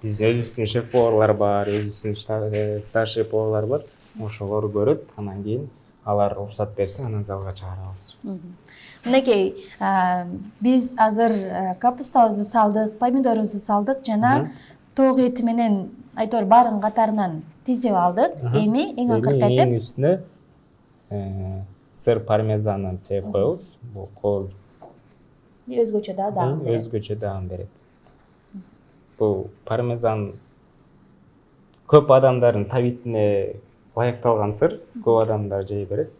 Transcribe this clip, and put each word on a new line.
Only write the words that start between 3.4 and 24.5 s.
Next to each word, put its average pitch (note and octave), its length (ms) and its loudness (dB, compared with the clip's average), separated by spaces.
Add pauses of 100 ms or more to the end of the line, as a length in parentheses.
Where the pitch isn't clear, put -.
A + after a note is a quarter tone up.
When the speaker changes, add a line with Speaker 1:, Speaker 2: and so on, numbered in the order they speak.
Speaker 1:
бар. C#3 160 -2 (400)
Ошолор G#2 500 -4
көрөт, A2 300 2 (160)
анан G2+ 260 -10
кийин B2 260 -6 (360)
алар G2+ 320 0
уруксат G#2 380 -8
берсе, G2 280 -2
анан A2 200 -6
залга G2 300 -8
чыгарабыз. F#2+ 680 -12
Speaker 2:
Мгм. F3+ 320 -12 (500)
Мынакей, C4 500 2 (240)
а, F#3 460 0 (360)
биз B3 360 2
азыр, A3 340 4
э, F#3 480 -4
капустабызды A#3+ 640 2
салдык, G#3+ 560 2
помидорубузду A#3+ 600 0
салдык G#3 460 -2
жана A#3 340 2
Speaker 1:
Мгм. - 120 -6 (440)
Speaker 2:
тоок C4+ 240 4
эти B3 240 2
менен, A3+ 460 0 (260)
айтор, A3 300 -2
баарын A3 360 6
катарынан G#3+ 600 0 (240)
тизип B3 280 0
алдык. F#3 380 2 (120)
Speaker 1:
Мгм. A#2+ 140 0
Speaker 2:
Эми A3+ 400 0
эң A#3+ 120 0
Speaker 1:
Эми - 100 2
Speaker 2:
акыркы C3+ 200 2
Speaker 1:
эң B2+ 200 4
Speaker 2:
этеп A#2+ 220 2
Speaker 1:
үстүнө, D3+ 380 0 (920)
э, F#2+ 500 -6 (320)
сыр A#2 260 0
пармезанын G#2 800 -2
сээп G2 240 -6
Speaker 2:
Мгм. G#2 80 -10
Speaker 1:
коебуз. A2+ 460 -2 (160)
Бул G2 160 -14 (120)
кооз. G2+ 260 -2 (1200)